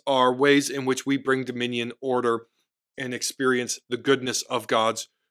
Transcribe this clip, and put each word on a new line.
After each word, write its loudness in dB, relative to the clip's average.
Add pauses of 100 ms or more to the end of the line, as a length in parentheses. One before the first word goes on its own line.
are 4
ways 2
in -6
which -2
we 0
bring -2
dominion, -6
order, 0 (500)
and -8
experience -2 (100)
the -2
goodness 0
of -4
God's 0 (220)